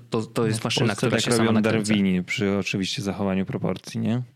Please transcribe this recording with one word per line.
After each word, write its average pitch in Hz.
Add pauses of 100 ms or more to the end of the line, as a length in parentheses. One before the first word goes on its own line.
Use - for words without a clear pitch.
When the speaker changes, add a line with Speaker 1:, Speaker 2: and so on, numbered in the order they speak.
Speaker 1:
to, 113
to 113
jest 110
Speaker 2:
No, -
w -
Speaker 1:
maszyna, 120
Speaker 2:
Polsce 104
Speaker 1:
która 120
Speaker 2:
tak 113
Speaker 1:
się 120
sama 113
Speaker 2:
robią 110
Speaker 1:
nakręca. 110
Speaker 2:
Darwini 95
przy 101
oczywiście 95
zachowaniu 95
proporcji, -
nie? 113 (140)